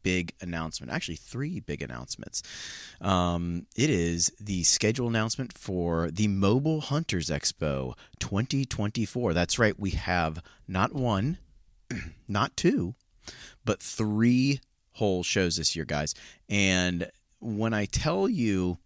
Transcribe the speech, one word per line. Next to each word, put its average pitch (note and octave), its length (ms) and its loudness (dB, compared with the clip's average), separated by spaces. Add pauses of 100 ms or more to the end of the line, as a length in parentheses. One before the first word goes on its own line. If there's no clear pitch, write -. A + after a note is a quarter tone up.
big F2+ 380 0
announcement. E2 500 -6
Actually, F2+ 240 -4
three D3 440 -8
big - 220 -6
announcements. - 640 -10 (560)
Um, F2 760 2
it C#3+ 140 2
is E2+ 500 2
the G2 240 -4
schedule A#2+ 440 2
announcement A#2 500 -2
for E2+ 540 -2
the G#2 160 0
Mobile B2 540 4
Hunters C3+ 480 -2
Expo C#2 640 -2 (260)
twenty C3 460 0
twenty-four. A2 680 -2
That's F2 260 2
right, G#2+ 200 4
we G2 120 -2
have D#2+ 500 0 (260)
not F#2+ 260 0
one, B2 440 0 (460)
<clears throat> - 440 -10
not G2+ 300 0
two, E3+ 380 2 (680)
but G#2+ 160 0
three A#2+ 800 2 (340)
whole F#2+ 300 2
shows F2+ 320 2
this D#2 200 0
year, D#2+ 100 -2
guys. D2 300 -2 (340)
And F#2 600 2 (300)
when A2+ 340 -2
I G#2 120 2
tell F#3 420 0
you G2 580 2